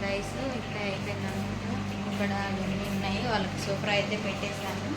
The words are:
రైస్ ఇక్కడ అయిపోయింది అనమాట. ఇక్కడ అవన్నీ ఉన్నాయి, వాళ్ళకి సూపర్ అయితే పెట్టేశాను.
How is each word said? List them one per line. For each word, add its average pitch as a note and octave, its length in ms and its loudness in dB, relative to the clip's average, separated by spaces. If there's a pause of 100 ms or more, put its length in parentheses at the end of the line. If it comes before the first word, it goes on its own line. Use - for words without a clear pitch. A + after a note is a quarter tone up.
రైస్ G3 280 0 (280)
ఇక్కడ G3+ 260 -4
అయిపోయింది G3 440 -2
అనమాట. G3+ 320 0 (500)
ఇక్కడ G3+ 180 2 (160)
అవన్నీ G3 480 0
ఉన్నాయి, G3 260 2 (140)
వాళ్ళకి G3 320 2
సూపర్ G3+ 300 2
అయితే G3+ 280 2
పెట్టేశాను. G3 720 -2